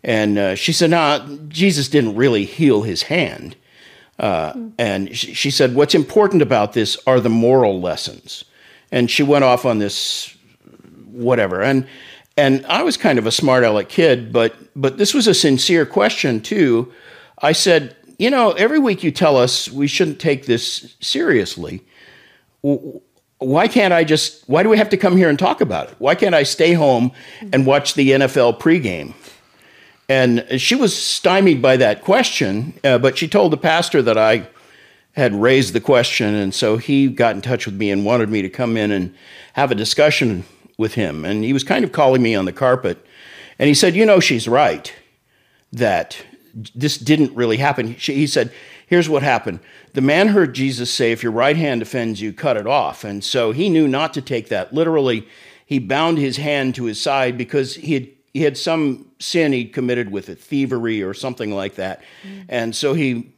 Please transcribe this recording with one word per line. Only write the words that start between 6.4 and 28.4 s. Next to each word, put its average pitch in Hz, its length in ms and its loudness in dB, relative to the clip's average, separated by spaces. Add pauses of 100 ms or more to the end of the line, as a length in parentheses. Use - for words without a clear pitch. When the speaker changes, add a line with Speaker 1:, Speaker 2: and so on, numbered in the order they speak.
Speaker 1:
about 107 320 0
this 110 240 -2 (100)
are 127 140 4
the 110 80 0
moral 113 540 2
lessons." - 600 -10 (460)
And 123 200 0
she 151 120 0
went 143 220 4
off 123 220 2
on 113 120 0
this - 560 -6 (760)
whatever. 117 500 0
And, 131 240 0 (500)
and 135 300 2
I 185 160 0
was 349 160 0
kind 143 200 2
of 110 80 -2
a 117 60 0
smart 127 320 2
aleck 107 240 2
kid, 123 440 2
but, 117 220 2 (200)
but 135 240 -2
this 202 160 2
was 240 120 2
a 202 80 4
sincere 151 520 2
question 160 540 0
too. 127 520 0 (500)
I 151 100 2
said, 160 440 2 (220)
"You 226 120 0
know, 240 220 2
every 240 260 2
week 233 240 0
you 165 80 0
tell 147 260 2
us - 340 0
we 143 160 -2
shouldn't 151 320 -2
take 139 280 -2
this - 540 -4
seriously. 104 840 -2 (800)
W-, 143 380 -4 (380)
why 151 300 0
can't 202 240 2
I 165 120 4
just, - 440 -2
why 151 140 2
do 214 80 2
we 214 80 4
have 208 120 2
to 202 60 2
come 180 200 2
here 180 140 6
and 143 80 0
talk - 240 0
about 90 280 -4
it? - 80 -20
Why 139 160 2
can't 180 200 2
I 147 100 4
stay 165 300 2
home 131 380 2 (400)
and 131 140 2
watch 139 280 2
the 139 200 4
N 139 80 4
F 131 140 0
L 120 180 4